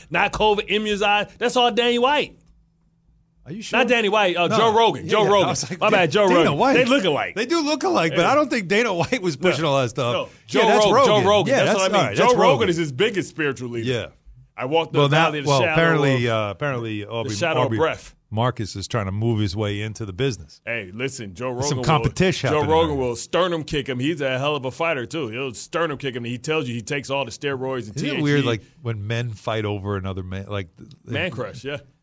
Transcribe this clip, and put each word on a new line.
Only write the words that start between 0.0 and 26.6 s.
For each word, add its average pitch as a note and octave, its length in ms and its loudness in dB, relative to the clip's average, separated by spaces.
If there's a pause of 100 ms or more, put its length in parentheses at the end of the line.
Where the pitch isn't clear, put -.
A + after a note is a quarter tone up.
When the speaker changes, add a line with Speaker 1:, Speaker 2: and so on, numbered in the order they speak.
Speaker 1:
not F#3+ 220 0
covid, G#3 340 2
immunized? G#3 720 -2
That's A#3+ 160 -2
all A#3+ 160 4
Danny A#3+ 260 2
White. C4 400 0 (1080)
Speaker 2:
Are B2+ 60 -14
you G#3 100 -12
sure? G#3 180 0
Speaker 1:
Not B3+ 100 4
Danny A#3 180 4
White. G3 300 2
Uh, F3 100 2
Speaker 2:
No. G#3+ 100 2
Speaker 1:
Joe A3 160 6
Rogan. G3 320 4
Speaker 2:
Yeah, E3 60 -4
Speaker 1:
Joe G#3+ 120 4
Speaker 2:
yeah. F#3+ 60 4
Speaker 1:
Rogan. G3 180 4
Speaker 2:
I - 20 0
was - 200 -4
like, F3 100 -8
Speaker 1:
My G#3 100 2
bad, F3+ 220 4
Joe G3+ 160 4
Speaker 2:
Dana F3+ 140 6
Speaker 1:
Rogan. D3 160 2
Speaker 2:
White. C4 180 4
Speaker 1:
They B3 100 6
look B3 180 4
alike. A#2 320 -2
Speaker 2:
They A3 100 -2
do E4 160 0
look C#4+ 220 -2
alike, G3 320 2
but E3+ 60 2
Speaker 1:
Yeah. G3 100 4
Speaker 2:
I C#4 40 4
don't D4+ 140 2
think A3+ 200 -2
Dana G#3 240 0
White F3 280 -2
was E3 180 -4
Speaker 1:
No, F3 100 2
Speaker 2:
pushing D#3 160 0
all C#3 160 2
that B2 80 0
stuff. A#2+ 240 -2
Speaker 1:
no. D3+ 100 -2 (240)
Speaker 2:
Yeah, - 140 2
Speaker 1:
Joe A3+ 60 4
Speaker 2:
that's A3 180 6
Speaker 1:
Rogan. G3+ 100 4
Speaker 2:
Rogan. A3+ 280 6
Speaker 1:
Joe G3 60 2
Rogan. G#3 220 2
Speaker 2:
Yeah, C4 140 4
Speaker 1:
That's - 60 2
Speaker 2:
that's G#3 80 2
Speaker 1:
what F#3+ 40 2
I F#3+ 100 0
mean. G3 80 4
Speaker 2:
all B2+ 60 2
right. G#2 100 -4
Speaker 1:
Joe E3+ 60 4
Speaker 2:
That's B3 120 6
Speaker 1:
Rogan A3 160 6
Speaker 2:
Rogan. A3+ 180 2
Speaker 1:
is E3 80 0
his D#3 160 -4
biggest F#3+ 360 -2
spiritual C3+ 400 -6
leader. A#2+ 220 -4
Speaker 2:
Yeah. G#2+ 140 -2 (500)
Speaker 1:
I A#2+ 100 -8
walked D#3 280 0
the D3 60 2
Speaker 2:
Well, C#3+ 100 6
that, D#3 160 4
Speaker 1:
valley D3+ 140 -2
of C#3+ 60 -6
the D3+ 40 0
Speaker 2:
well, C#3 120 4
Speaker 1:
shadow A#2+ 120 0
Speaker 2:
apparently, C#3+ 540 2
Speaker 1:
of A2+ 60 0
Speaker 2:
uh, G#2+ 180 0
apparently, A2+ 540 -6
Aubrey, A2+ 260 -6
Speaker 1:
the G#2 60 -6
shadow D#3 240 0
Speaker 2:
Aubrey A2+ 160 0
Speaker 1:
of C#3+ 40 0
breath. C#3+ 340 -4 (140)
Speaker 2:
Marcus A#2 460 -2
is G2 120 -10
trying G#2+ 180 -4
to F#2+ 60 -6
move A2 280 0
his G2 160 0
way G#2 260 -2
into A2 240 -8
the G2 80 -10
business. G#2 520 -6
Speaker 1:
Hey, A2 260 -8
listen, A#2 440 -8
Joe B2+ 140 -6
Rogan A#2+ 100 -6
Speaker 2:
There's C#3+ 100 -2
some C#3 100 -2
Speaker 1:
will, B2+ 60 -4
Speaker 2:
competition D3 640 0
Speaker 1:
Joe D3+ 120 2
Speaker 2:
happening D3 140 0
Speaker 1:
Rogan D#3+ 220 2
Speaker 2:
there. B2+ 100 -2
Speaker 1:
will A#2+ 80 -4
sternum E3+ 480 -2
kick D3 240 -6
him. B2+ 120 -4
He's D3 220 -4
a C3 180 -2
hell D3 160 -2
of C3 100 -6
a B2+ 60 -6
fighter, D3+ 340 -4
too. D3 220 -8
He'll B2 260 -8
sternum D#3 460 -6
kick C3+ 160 -6
him, B2 80 -8
and A#2 80 -8
he B2 80 -8
tells D#3 280 -4